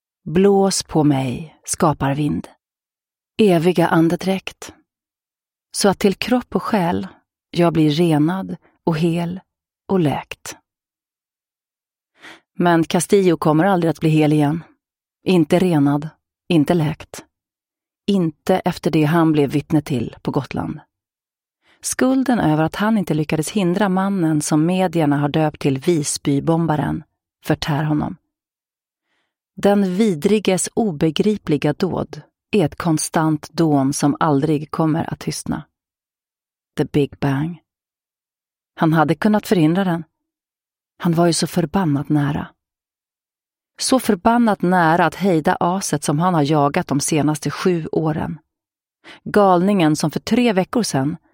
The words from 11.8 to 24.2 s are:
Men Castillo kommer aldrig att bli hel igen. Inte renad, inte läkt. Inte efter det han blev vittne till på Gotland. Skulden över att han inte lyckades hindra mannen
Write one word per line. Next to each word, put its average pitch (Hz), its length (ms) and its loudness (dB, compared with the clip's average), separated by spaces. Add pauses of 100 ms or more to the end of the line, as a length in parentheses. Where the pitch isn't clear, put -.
Men 170 300 0
Castillo 185 520 2
kommer 156 280 2
aldrig 175 260 0
att - 100 -8
bli 165 80 0
hel 156 240 2
igen. 151 320 0 (600)
Inte 180 340 2
renad, 151 500 2 (400)
inte 170 260 2
läkt. 156 500 -4 (840)
Inte 185 520 0
efter - 320 -4
det 156 140 2
han 160 280 2
blev 147 180 2
vittne 147 320 -2
till - 400 -6
på - 80 -6
Gotland. 151 500 -6 (1000)
Skulden 254 600 0
över 156 220 2
att 160 140 -2
han 214 220 0
inte 170 160 -2
lyckades 156 360 -2
hindra 190 380 0
mannen 185 520 0